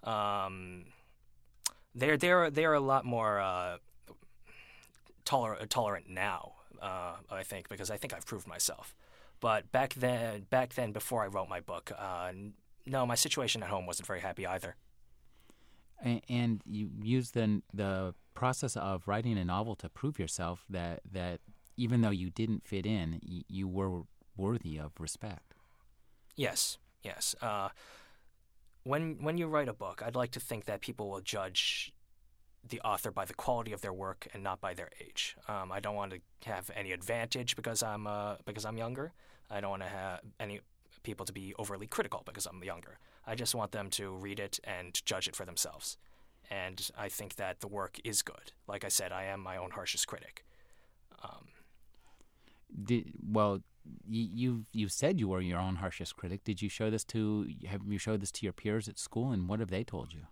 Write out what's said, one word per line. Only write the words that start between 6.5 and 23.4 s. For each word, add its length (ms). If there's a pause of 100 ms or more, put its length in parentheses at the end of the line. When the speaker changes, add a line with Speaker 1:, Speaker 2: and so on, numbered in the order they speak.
Speaker 1:
uh, 340 (160)
I 120
think, 260
because 220
I 60
think 180
I've 120
proved 200
myself. 480 (460)
But 320
back 220
then, 560
back 240
then, 180
before 320
I 20
wrote 220
my 120
book, 380
uh, 300
n-, 260 (320)
no, 200
my 100
situation 480
at 60
home 160
wasn't 200
very 140
happy 260
either. 300 (1300)
Speaker 2:
A-, 240
and 380
you 240 (120)
used 320
the, 280 (100)
the 420 (200)
process 420
of 320
writing 300
a 60
novel 320
to 120
prove 300
yourself 500
that, 320 (100)
that 300 (360)
even 260
though 80
you 200
didn't 360
fit 200
in, 400
y-, 220